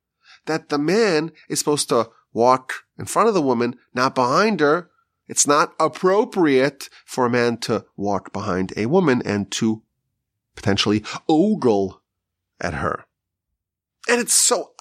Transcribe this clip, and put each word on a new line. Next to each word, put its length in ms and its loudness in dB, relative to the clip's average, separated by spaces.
that 240 -4
the 100 -2
man 540 0
is 100 -6
supposed 300 -2
to 220 0
walk 500 0
in 80 -12
front 220 2
of 60 2
the 60 0
woman, 360 0
not 200 0
behind 460 2
her. 300 0
It's 200 -2
not 340 2
appropriate 1080 2
for 180 -2
a 60 2
man 280 2
to 280 -4
walk 380 -6
behind 420 -4
a 80 -2
woman 400 2
and 280 -2
to 300 -2
potentially 480 0
ogle 760 0
at 140 -6
her. 320 -6
And 140 2
it's 140 -4
so 460 0